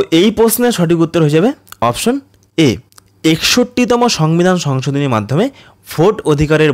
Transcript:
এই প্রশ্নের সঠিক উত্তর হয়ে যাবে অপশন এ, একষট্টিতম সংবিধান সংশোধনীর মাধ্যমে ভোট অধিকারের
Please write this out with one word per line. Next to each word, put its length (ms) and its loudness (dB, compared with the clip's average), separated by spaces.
এই 180 2
প্রশ্নের 400 0
সঠিক 280 0
উত্তর 180 -2
হয়ে 140 0
যাবে 120 2
অপশন 260 -2
এ, 120 2
একষট্টিতম 680 0
সংবিধান 380 2
সংশোধনীর 480 -2
মাধ্যমে 300 -2
ভোট 240 2
অধিকারের 420 2